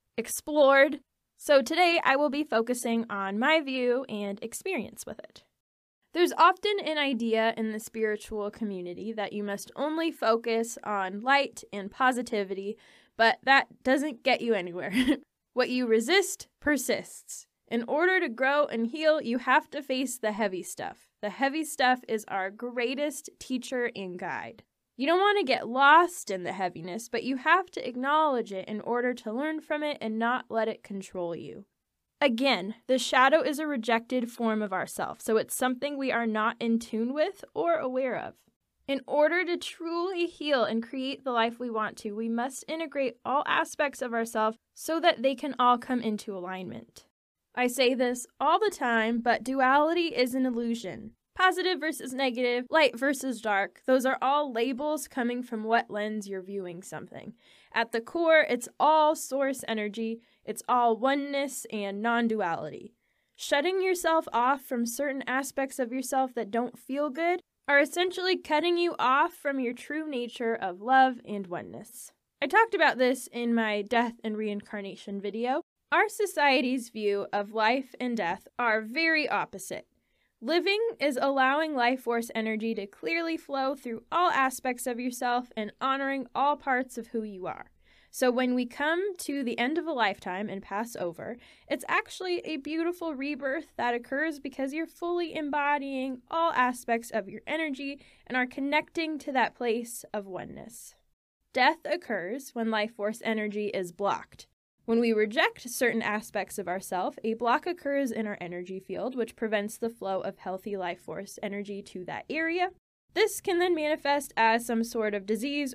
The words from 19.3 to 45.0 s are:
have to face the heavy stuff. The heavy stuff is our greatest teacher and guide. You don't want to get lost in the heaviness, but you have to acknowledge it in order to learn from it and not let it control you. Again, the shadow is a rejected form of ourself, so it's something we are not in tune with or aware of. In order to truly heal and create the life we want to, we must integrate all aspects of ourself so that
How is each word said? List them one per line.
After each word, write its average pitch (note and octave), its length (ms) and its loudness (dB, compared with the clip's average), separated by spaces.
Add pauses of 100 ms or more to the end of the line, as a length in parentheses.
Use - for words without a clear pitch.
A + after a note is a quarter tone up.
have C4 320 2
to D4 120 -8
face C4 340 -2
the G#3+ 140 -2
heavy G3+ 320 -2
stuff. - 460 -12 (120)
The G#3 100 -6
heavy C4+ 340 -2
stuff B3+ 440 2
is A3 200 -2
our F#3+ 240 -4
greatest B3 800 -4 (100)
teacher B3 560 -4
and F#3 200 -8
guide. C#3+ 460 -8 (340)
You C4 120 0
don't E4+ 100 4
want G4+ 200 4
to G4 60 2
get B3 240 0
lost C#4+ 600 6
in F#3 140 -6
the - 80 -4
heaviness, F#3 560 -6
but - 160 -4
you C4 120 -2
have E4 360 4
to - 140 -8
acknowledge B3+ 640 0
it F#3+ 160 -8
in G#3+ 120 -6
order A#3+ 320 0
to A#3 200 -8
learn D4+ 280 -4
from D4+ 220 -4
it D4 180 -4
and A3 180 -4
not A#3 300 0
let A3 200 0
it A3 160 -6
control F#3 500 -6
you. E3+ 320 -12 (560)
Again, A3+ 540 2 (100)
the B3+ 120 4
shadow C4+ 440 4
is C#4 160 -2
a D#4 80 -4
rejected A#3+ 640 -2
form A3 320 -2
of G3 100 -4
ourself, - 480 -4
so A3 160 2
it's - 180 0
something C4 440 -2
we C4+ 140 0
are A#3 140 0
not A3 340 0
in A3+ 180 2
tune A#3 340 -4
with D#4 320 -2 (100)
or E4+ 200 2
aware B3+ 420 -2
of. - 180 -8 (560)
In C4+ 160 -2
order D#4 380 4
to F4 120 0
truly E4+ 720 -4
heal D4 380 0
and A3+ 180 0
create C4 400 -8
the C4+ 80 -4
life A#3 300 0
we B3 100 -6
want G#3+ 280 -4
to, G#3+ 120 -8
we A3+ 180 -4
must A#3 380 -4
integrate D4 580 -4
all C4+ 220 0
aspects D4+ 560 -2
of B3 100 -4
ourself A3+ 440 0 (180)
so D#4+ 240 -2
that D#4+ 240 4